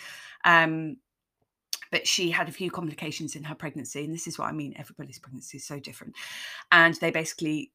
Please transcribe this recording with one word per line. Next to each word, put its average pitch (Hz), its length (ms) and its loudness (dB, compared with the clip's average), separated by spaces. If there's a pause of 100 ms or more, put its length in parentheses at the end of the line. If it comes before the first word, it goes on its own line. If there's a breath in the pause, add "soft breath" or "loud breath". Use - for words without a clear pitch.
(440 loud breath)
Um, 160 520 6 (960)
but - 140 0
she 175 240 2
had 165 180 0
a 156 40 -12
few 180 180 -6
complications 156 680 -6
in 147 80 -12
her 151 100 -8
pregnancy, 147 480 -8
and 156 120 -4
this 170 120 -8
is 165 120 -8
what - 100 -2
I - 40 -4
mean, 147 240 -6
everybody's - 420 -14
pregnancy 127 400 -16
is - 80 -14
so 143 120 -10
different. - 380 -14 (560 loud breath)
And 165 220 10
they 165 160 2
basically, 160 640 -2